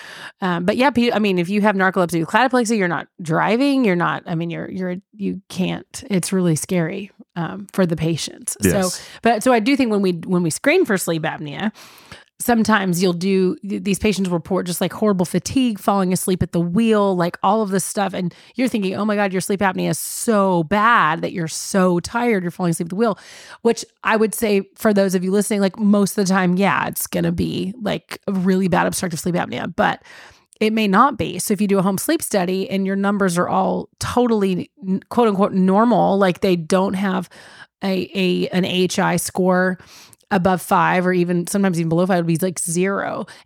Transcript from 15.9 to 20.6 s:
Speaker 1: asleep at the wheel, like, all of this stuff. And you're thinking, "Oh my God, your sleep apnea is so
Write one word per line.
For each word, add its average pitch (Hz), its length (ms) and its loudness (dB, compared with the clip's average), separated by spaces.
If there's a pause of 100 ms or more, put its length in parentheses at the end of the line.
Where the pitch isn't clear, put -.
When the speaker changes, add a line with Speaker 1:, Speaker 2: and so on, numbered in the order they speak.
Speaker 1:
asleep 185 320 0
at 175 80 -8
the 175 80 0
wheel, 202 560 2
like, 175 260 -2
all 208 200 2
of 202 80 -4
this 190 160 0
stuff. 196 280 -4
And 180 220 -4 (200)
you're 254 120 0
thinking, 190 260 -2
"Oh 208 120 -2
my 214 100 0
God, 202 160 0
your 185 80 -2
sleep 196 220 -2
apnea 185 280 0
is 160 80 -2
so 196 680 0